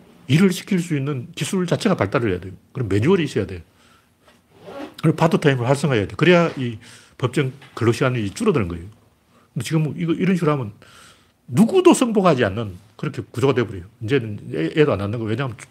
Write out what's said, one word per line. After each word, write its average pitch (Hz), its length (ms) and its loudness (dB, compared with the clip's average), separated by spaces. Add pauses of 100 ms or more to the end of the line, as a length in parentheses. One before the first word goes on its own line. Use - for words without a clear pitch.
(280)
일을 180 240 6
시킬 - 280 -2
수 165 160 -4
있는 135 380 -4
기술 180 320 -2
자체가 175 300 0
발달을 110 340 0
해야 87 100 -4
돼요. 95 120 -12 (200)
그럼 123 160 -6
매뉴얼이 143 360 2
있어야 110 220 -2
돼. 90 160 -12 (1400)
그리고 156 140 2
파트타임을 135 520 2
활성화해야 135 400 0
돼. - 80 -14
그래야 170 400 4
이 120 220 -6 (400)
법정 131 340 -2 (220)
근로시간이 117 560 0
줄어드는 143 380 0
거예요. 87 160 -8 (680)
근데 123 120 -6
지금 156 340 -2
이거, 170 140 -2
이런 185 220 0
식으로 165 180 0
하면 123 200 -4 (720)
누구도 311 480 4
승복하지 185 520 2
않는 98 300 -6 (200)
그렇게 139 340 -8
구조가 135 240 0
돼버려요. 98 300 -2 (180)
이제는 113 520 -4
애, 160 260 -2
애도 143 120 4
안 92 60 0
낳는 104 200 -4
거예요. 110 120 -4
왜냐하면 120 260 -4 (140)